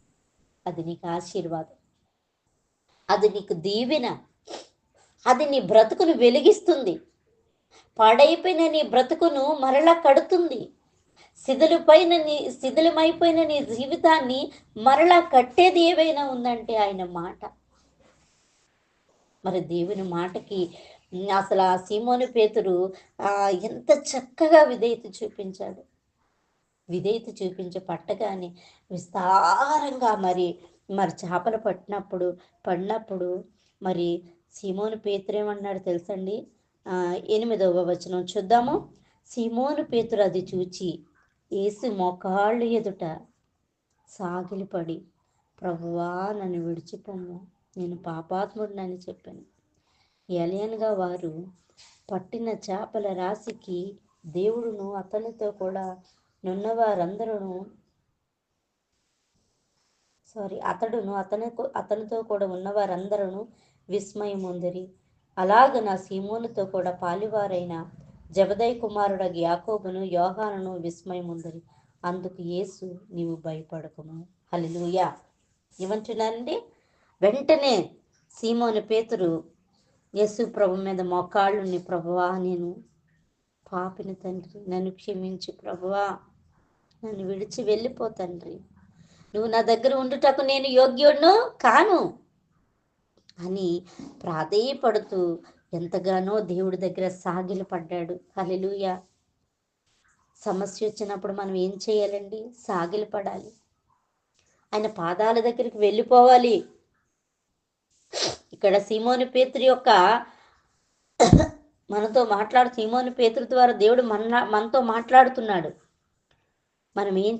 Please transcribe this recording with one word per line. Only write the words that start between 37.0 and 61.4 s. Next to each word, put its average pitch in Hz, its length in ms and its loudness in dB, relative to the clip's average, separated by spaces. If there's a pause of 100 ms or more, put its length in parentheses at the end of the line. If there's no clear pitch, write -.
ఎనిమిదవ 202 540 0
వచనం 180 440 -4 (100)
చూద్దాము. 240 520 0 (380)
సీమోను 254 580 -4
పేతురు 226 380 -2
అది 180 320 0
చూచి 180 460 -6 (520)
యేసు 208 340 -4
మోకాళ్ళు 202 800 -2
ఎదుట 196 560 -4 (880)
సాగిలపడి, 180 960 -10 (580)
"ప్రభువా, 175 720 -6
నన్ను 180 320 -6
విడిచిపోము, 180 840 -12 (300)
నేను 175 200 -8
పాపాత్ముడినని" 190 1000 -8
చెప్పాను. - 440 -20 (920)
ఏలియన్గా 208 600 -4
వారు 180 540 -6 (640)
పట్టిన 226 360 -8
చేపల 208 640 -6
రాశికి 185 840 -8 (300)
దేవుడును 202 680 -4
అతనితో 214 560 -8
కూడా 190 460 -8 (480)
నున్నవారందరూ, 202 1200 -4 (2750)
సారీ, 202 240 -10
అతడును 214 560 -6
అతనికు, 220 640 -6